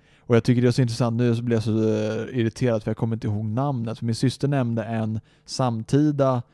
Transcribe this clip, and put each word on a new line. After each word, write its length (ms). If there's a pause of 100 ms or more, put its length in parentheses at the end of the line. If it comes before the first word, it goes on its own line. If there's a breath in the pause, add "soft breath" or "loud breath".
(200 soft breath)
Och 160
jag 80
tycker 180
det 60
är 40
så 100
intressant, 360
nu 180
så 80
blir 120
jag 80
så, 200
eh, 560
irriterad 440
för 80
jag 60
kommer 180
inte 120
ihåg 180
namnet. 540
För 60
min 100
syster 320
nämnde 360
en 360 (260 soft breath)
samtida, 960 (120 soft breath)